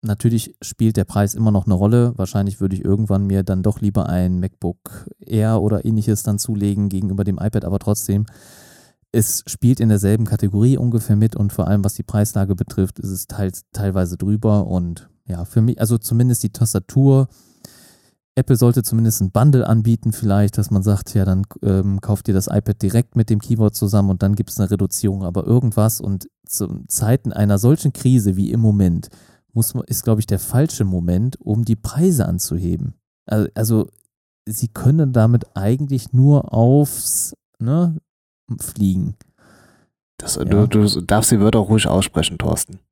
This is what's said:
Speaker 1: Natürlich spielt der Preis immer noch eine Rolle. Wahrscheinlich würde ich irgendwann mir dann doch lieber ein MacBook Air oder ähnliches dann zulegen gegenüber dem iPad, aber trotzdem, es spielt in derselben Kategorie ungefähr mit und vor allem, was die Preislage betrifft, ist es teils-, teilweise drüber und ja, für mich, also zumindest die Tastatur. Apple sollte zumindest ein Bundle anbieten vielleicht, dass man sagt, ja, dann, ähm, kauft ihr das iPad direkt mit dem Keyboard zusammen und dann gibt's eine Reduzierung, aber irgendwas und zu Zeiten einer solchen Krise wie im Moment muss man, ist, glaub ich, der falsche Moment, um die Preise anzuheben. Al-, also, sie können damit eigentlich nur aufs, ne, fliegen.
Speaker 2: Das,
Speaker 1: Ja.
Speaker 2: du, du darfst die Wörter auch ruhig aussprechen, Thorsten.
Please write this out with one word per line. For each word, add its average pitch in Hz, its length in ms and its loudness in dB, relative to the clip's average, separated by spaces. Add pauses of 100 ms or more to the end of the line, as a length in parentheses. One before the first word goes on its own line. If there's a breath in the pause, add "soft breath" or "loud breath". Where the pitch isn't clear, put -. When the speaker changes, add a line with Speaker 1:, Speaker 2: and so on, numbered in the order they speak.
Speaker 1:
Natürlich 113 600 -2
spielt 110 340 -2
der 95 80 0
Preis 101 300 -2
immer 110 160 0
noch 98 160 0
eine 92 80 2
Rolle. 117 420 2
Wahrscheinlich 98 440 -4
würde 95 160 -2
ich - 80 -8
irgendwann 101 420 0
mir 98 160 0
dann 95 200 -2
doch 104 180 0
lieber 98 280 -2
ein 90 320 0
MacBook - 760 -10
Air 110 420 0
oder 104 240 0
ähnliches 110 380 0
dann 104 160 -2
zulegen 101 500 -2
gegenüber 95 360 -2
dem 95 140 -2
iPad, 104 280 -2
aber 98 120 -2
trotzdem, 104 460 -2 (880 loud breath)
es - 340 0
spielt - 340 0
in 113 100 2
derselben 104 340 2
Kategorie 107 540 2
ungefähr 117 380 0
mit 107 200 2
und 104 160 -2
vor - 160 -2
allem, 101 160 2
was 98 100 -2
die - 80 -10
Preislage 101 520 0
betrifft, - 440 -4
ist 98 120 -8
es 92 160 -8
teils-, - 460 -8
teilweise 92 440 -2
drüber 104 500 0
und 87 440 -4 (160)
ja, 87 180 -8
für - 160 -2
mich, 117 200 2
also 113 180 0
zumindest 120 460 0
die 107 60 -2
Tastatur. 135 800 2 (1120 soft breath)
Apple 131 180 2
sollte 120 260 4
zumindest 113 400 0
ein 95 80 0
Bundle 131 360 4
anbieten 113 460 2
vielleicht, 101 460 0
dass 101 120 -2
man 98 120 2
sagt, 101 320 0
ja, 98 100 2
dann, 95 200 0 (180)
ähm, 98 400 0
kauft - 260 -2
ihr 104 60 2
das 95 140 0
iPad - 340 -2
direkt 110 340 0
mit 113 140 2
dem 107 100 2
Keyboard 110 340 0
zusammen 101 360 2
und 92 120 0
dann 98 120 2
gibt's - 260 -4
eine 95 100 0
Reduzierung, 98 540 -2
aber 87 220 -4
irgendwas 110 560 2
und 98 260 -6 (180)
zu - 400 -8
Zeiten 113 460 -2
einer 104 260 2
solchen 131 360 2
Krise 107 420 2
wie 101 160 0
im 117 80 0
Moment 101 480 2 (460 soft breath)
muss 113 180 0
man, - 140 -6
ist, - 180 -6
glaub 110 140 2
ich, 107 80 -2
der 98 120 -2
falsche - 460 0
Moment, 92 560 -2
um 110 240 -2
die 110 120 0
Preise 151 520 0
anzuheben. 87 640 -4 (320)
Al-, 107 300 -2
also, 110 340 0 (580)
sie 110 220 -6
können 135 460 2
damit 117 420 2
eigentlich 127 560 -2
nur 139 400 4
aufs, 131 840 0 (240)
ne, 156 380 0 (640)
fliegen. 95 560 -2 (1040 soft breath)
Speaker 2:
Das, - 180 -8
Speaker 1:
Ja. - 80 -4
Speaker 2:
du, 104 220 4
du 104 340 2
darfst 101 300 0
die 113 100 4
Wörter 110 200 4
auch 98 100 0
ruhig 110 180 2
aussprechen, 87 480 -2
Thorsten. - 440 -4 (100)